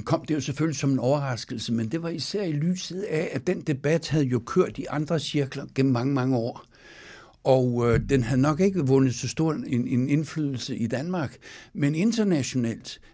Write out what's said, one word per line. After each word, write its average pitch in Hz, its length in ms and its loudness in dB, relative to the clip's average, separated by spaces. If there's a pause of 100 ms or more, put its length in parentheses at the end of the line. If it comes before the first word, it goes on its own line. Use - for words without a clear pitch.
kom 160 220 0
det 156 100 0
jo 143 60 -2
selvfølgelig 151 380 -2
som 139 120 2
en 131 80 2
overraskelse, 123 720 -2
men 113 180 -2
det 165 120 -4
var 165 60 -4
især 175 340 -4
i 170 80 -2
lyset 175 500 -2
af, 175 300 -2
at - 160 -4
den 180 140 0
debat 160 480 0
havde 147 160 2
jo 123 140 2
kørt - 380 0
i - 120 -6
andre 151 300 -2
cirkler 139 460 -4 (100)
gennem 135 180 4
mange, 127 200 0
mange 127 240 2
år. 117 280 -4 (800)
Og, 123 460 4
øh, 113 100 6 (100)
den 135 140 4
havde 131 180 2
nok 147 180 2
ikke 185 280 2
vundet 131 280 4
så - 120 -6
stor 160 260 0
en, 127 340 -2
en 131 220 0
indflydelse 143 680 -2
i 113 100 -2
Danmark, 143 500 -4 (360)
men 147 220 0
internationalt 160 1040 0 (140)